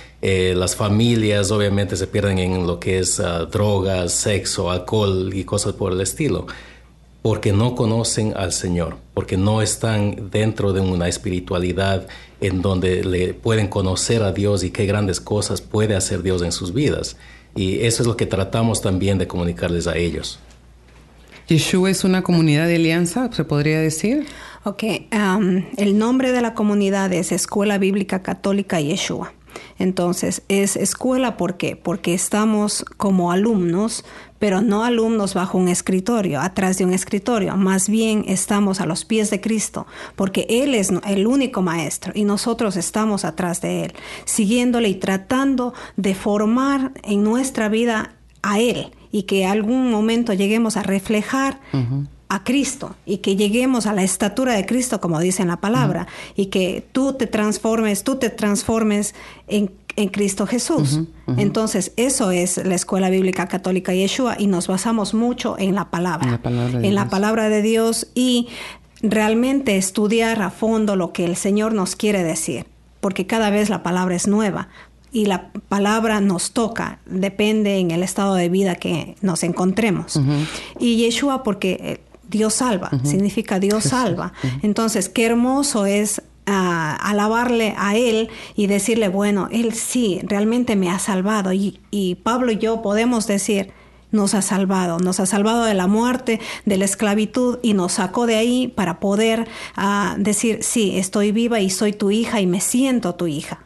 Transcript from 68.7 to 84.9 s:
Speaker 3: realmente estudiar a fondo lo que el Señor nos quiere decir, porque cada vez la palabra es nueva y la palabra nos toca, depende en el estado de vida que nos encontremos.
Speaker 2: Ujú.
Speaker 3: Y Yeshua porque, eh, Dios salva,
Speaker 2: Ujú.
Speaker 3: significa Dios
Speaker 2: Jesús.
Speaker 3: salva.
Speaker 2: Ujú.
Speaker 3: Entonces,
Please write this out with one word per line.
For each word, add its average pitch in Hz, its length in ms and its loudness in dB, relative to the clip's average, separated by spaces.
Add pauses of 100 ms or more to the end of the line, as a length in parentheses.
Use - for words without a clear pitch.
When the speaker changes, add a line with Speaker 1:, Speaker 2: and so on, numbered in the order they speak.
Speaker 3:
realmente 220 760 2
estudiar 220 640 2
a 180 80 -2
fondo 214 480 0
lo 170 160 -2
que 180 120 -2
el 175 120 0
Señor 214 360 0
nos 185 220 -2
quiere 202 280 2
decir, 160 420 -4 (340)
porque 202 280 -2
cada 226 220 2
vez 208 200 2
la 180 140 -2
palabra 180 320 0
es 180 120 -2
nueva 202 400 0 (440)
y 214 160 0
la 185 240 -2 (180)
palabra 214 500 2
nos 190 320 0
toca, - 540 -4
depende 202 720 0
en 180 140 2
el 170 120 0
estado 196 320 0
de 175 140 2
vida 185 260 2
que - 460 -4
nos - 220 0
encontremos. 180 720 0
Speaker 2:
Ujú. 139 140 2 (480)
Speaker 3:
Y 233 180 2
Yeshua 247 460 2
porque, 190 380 -2
eh, - 200 -8 (280)
Dios 214 260 0
salva, 247 360 -2
Speaker 2:
Ujú. 135 140 0
Speaker 3:
significa 196 540 0
Dios 208 240 2
Speaker 2:
Jesús. - 80 0
Speaker 3:
salva. 190 420 0 (100)
Speaker 2:
Ujú. 131 200 -2
Speaker 3:
Entonces, 214 440 0